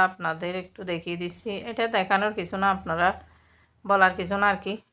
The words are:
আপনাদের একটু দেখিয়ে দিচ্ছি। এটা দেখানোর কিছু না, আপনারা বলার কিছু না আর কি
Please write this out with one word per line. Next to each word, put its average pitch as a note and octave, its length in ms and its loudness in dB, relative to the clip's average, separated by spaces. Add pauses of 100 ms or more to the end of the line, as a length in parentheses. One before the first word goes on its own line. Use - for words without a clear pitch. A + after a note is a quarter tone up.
আপনাদের F3 540 -2
একটু F3+ 280 -10
দেখিয়ে F3 320 -4
দিচ্ছি। F3 340 -8 (160)
এটা A#3 220 -2
দেখানোর G#3 460 2
কিছু G3 220 -6
না, G3 140 0
আপনারা F3+ 380 0 (760)
বলার F#3+ 320 6
কিছু F3+ 200 -4
না G3+ 120 2
আর F#3+ 140 2
কি F#3+ 100 -4 (200)